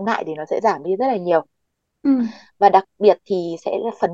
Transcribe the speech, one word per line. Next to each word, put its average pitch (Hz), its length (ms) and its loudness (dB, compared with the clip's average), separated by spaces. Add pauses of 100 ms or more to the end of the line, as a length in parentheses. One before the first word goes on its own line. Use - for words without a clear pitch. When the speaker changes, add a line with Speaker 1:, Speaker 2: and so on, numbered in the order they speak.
Speaker 1:
ngại 226 220 -2
thì 156 100 -8
nó 151 120 -8
sẽ - 140 -2
giảm 175 200 0
đi 185 120 -2
rất 240 120 0
là 247 100 0
nhiều. 175 240 2 (640)
Speaker 2:
Ừ. 285 60 2 (500)
Speaker 1:
Và 202 100 6
đặc 196 140 4 (160)
biệt 202 260 4
thì 170 300 -6 (100)
sẽ - 60 -6 (120)
là 233 160 -6
phấn 180 140 -2